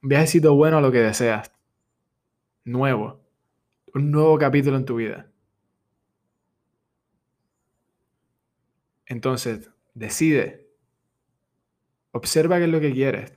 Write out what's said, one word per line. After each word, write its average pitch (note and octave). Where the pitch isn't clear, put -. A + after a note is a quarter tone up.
Un C3+
viajecito D#3
bueno D#3
a D3+
lo C3
que B2
deseas. A2
Nuevo. B2
Un C#3+
nuevo D#3
capítulo C#3
en C3
tu B2
vida. G#2
Entonces, A#2+
decide. A#2+
Observa E3
qué F3
es E3
lo D#3+
que D3
quieres. B2+